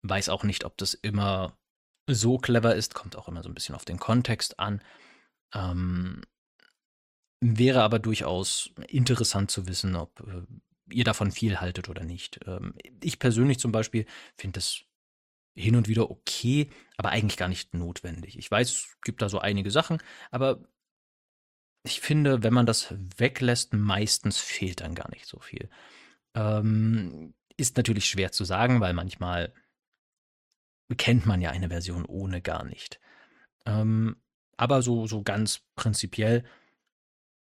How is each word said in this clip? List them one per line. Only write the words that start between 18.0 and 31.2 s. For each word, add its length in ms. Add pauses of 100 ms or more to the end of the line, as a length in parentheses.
Ich 120
weiß, 200
es 340
gibt 180
da 80
so 100
einige 320
Sachen, 300 (300)
aber 320 (1200)
ich 180
finde, 420
wenn 100
man 120
das 280 (240)
weglässt, 560
meistens 680
fehlt 420
dann 140
gar 160
nicht 140
so 140
viel. 300 (640)
Ähm, 1000 (240)
ist 200
natürlich 280
schwer 260
zu 140
sagen, 360
weil 120
manchmal 600 (1400)
kennt 280